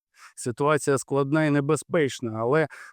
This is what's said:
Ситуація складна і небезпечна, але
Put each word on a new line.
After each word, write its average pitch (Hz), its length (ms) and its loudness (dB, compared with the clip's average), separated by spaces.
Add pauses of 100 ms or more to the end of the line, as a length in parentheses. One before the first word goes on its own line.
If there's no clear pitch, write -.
(360)
Ситуація 143 640 0
складна 143 480 0
і 147 40 2
небезпечна, 143 880 0
але 131 320 2 (260)